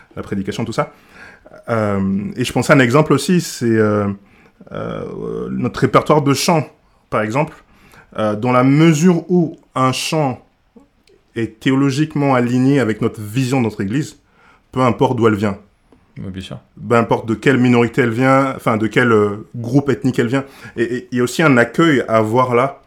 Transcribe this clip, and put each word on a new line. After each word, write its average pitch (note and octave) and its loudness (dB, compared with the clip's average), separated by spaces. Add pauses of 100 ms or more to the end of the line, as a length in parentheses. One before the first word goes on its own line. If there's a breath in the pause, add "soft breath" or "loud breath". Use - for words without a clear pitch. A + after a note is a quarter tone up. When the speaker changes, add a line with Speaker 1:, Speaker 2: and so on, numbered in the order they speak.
(160 loud breath)
Speaker 1:
la - -10
prédication, G2+ -6
tout A2+ -6
ça. D3+ -6 (760 loud breath)
Euh, G2+ -2
et B2+ -4
je - -6
pensais B2+ -2
à D3+ 2
un C#3 4
exemple C3+ 2
aussi, E3+ 0
c'est, - -8
euh, G#2+ 2 (640 soft breath)
euh, A1 -10
notre A#2 -6
répertoire C#3 2
de C#3 2
chants, D#3 0 (420)
par A#2 -2
exemple, C3+ -4 (600 soft breath)
euh, G#2+ -2
dans A#2+ -2
la B2+ 4
mesure D#3+ 4
où F3 0 (180)
un C3 0
chant D3 -4 (880)
est A2+ -6
théologiquement C#3 0
aligné B2+ 2
avec A2 -2
notre A2+ -4
vision B2 -2
de A#2+ 0
notre G#2+ -4
Église, B2 -4 (520 soft breath)
peu B2+ -2
importe B2 2
d'où A2+ 2
elle G#2+ 2
vient. G2 -4 (600)
Speaker 2:
Oui, G#2 -12
bien F#2 -12
sûr. - -14 (280)
Speaker 1:
Peu A#2+ 2
importe A2+ 0
de A2+ 0
quelle C3 2
minorité A#2+ 4
elle A#2+ 0
vient, C3+ 2
enfin, A#2 -2
de A2 0
quel, A#2+ 2
euh, G#2 2
groupe B2 -2
ethnique B2+ -2
elle A#2+ 0
vient. C3+ -2 (320 loud breath)
Et, A#2 0
et A#2+ -6
il B2+ -4
y A#2+ 0
a - 0
aussi A#2+ -2
un C#3+ 4
accueil C3 2
à A2 2
avoir A#2+ 2
là, B2 0